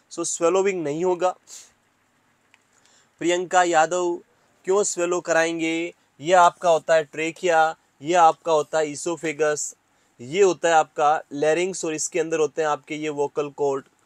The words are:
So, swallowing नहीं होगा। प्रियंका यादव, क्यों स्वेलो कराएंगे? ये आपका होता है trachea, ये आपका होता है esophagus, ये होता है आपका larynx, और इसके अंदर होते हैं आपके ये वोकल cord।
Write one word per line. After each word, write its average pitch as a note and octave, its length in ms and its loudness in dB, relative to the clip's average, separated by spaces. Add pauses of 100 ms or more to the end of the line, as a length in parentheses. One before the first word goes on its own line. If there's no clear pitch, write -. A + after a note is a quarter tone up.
(120)
So, E3+ 120 -8
swallowing F3+ 600 0
नहीं D3+ 200 -4
होगा। F3+ 320 -2 (1800)
प्रियंका F3 440 0
यादव, F3 520 0 (500)
क्यों G3 180 2
स्वेलो F3 380 -2
कराएंगे? E3 720 -2 (260)
ये D#3+ 120 -4
आपका F3 380 4
होता D#3+ 240 2
है D#3+ 100 2
trachea, D#3+ 720 -2 (260)
ये D#3+ 120 -2
आपका E3 380 4
होता D3+ 260 0
है D#3 80 0
esophagus, D3+ 880 -4 (460)
ये C#3+ 220 -2
होता E3+ 260 2
है E3 60 4
आपका D#3 480 2 (100)
larynx, D#3+ 520 -2
और D#3 100 -4
इसके E3 260 -6
अंदर D#3+ 180 -4
होते D3+ 240 -2
हैं D#3 60 -2
आपके D3 260 -6
ये D3+ 140 -8
वोकल C#3+ 400 -4
cord। C#3 360 -4 (220)